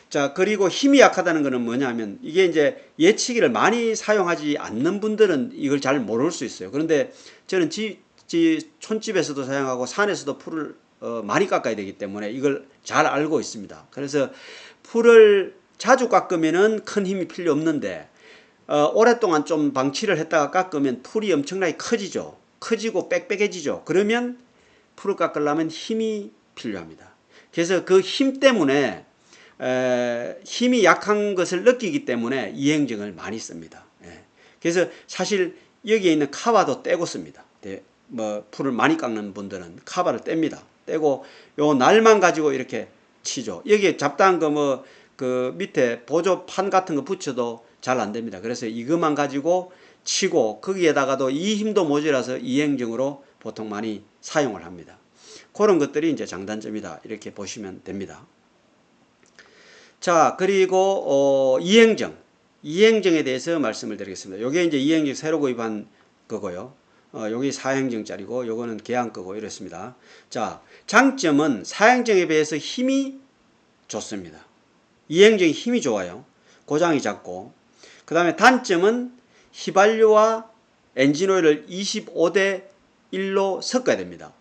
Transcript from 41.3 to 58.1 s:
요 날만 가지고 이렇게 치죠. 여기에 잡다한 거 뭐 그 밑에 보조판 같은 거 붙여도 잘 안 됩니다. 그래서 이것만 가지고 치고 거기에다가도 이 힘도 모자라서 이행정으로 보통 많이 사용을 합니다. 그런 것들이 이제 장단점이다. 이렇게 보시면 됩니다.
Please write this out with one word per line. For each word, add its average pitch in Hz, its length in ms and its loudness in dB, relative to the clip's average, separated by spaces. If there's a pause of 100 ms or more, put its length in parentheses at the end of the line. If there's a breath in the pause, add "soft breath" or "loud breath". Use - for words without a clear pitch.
요 147 160 4
날만 208 460 6
가지고 156 320 2
이렇게 123 360 -6 (340)
치죠. 107 440 -10
여기에 196 300 4
잡다한 180 420 2
거 156 120 0
뭐 143 340 -2 (320 loud breath)
그 127 400 -4
밑에 139 500 -2
보조판 185 640 -2
같은 185 260 0
거 135 80 -4
붙여도 120 600 -6 (160 soft breath)
잘 127 200 -2
안 104 100 -4
됩니다. 110 300 -8
그래서 113 260 -8
이것만 147 480 -2
가지고 147 560 -2 (320 loud breath)
치고 147 580 -2
거기에다가도 139 680 0
이 180 240 -2
힘도 208 300 0
모자라서 139 520 0
이행정으로 127 880 -2 (160 soft breath)
보통 110 300 -12
많이 104 340 -8 (180)
사용을 110 440 -4
합니다. 85 340 -20 (560 loud breath)
그런 202 240 4
것들이 151 320 -2
이제 110 160 -4
장단점이다. 98 760 -10
이렇게 104 280 -14
보시면 98 520 -12
됩니다. 95 420 -12 (1700 soft breath)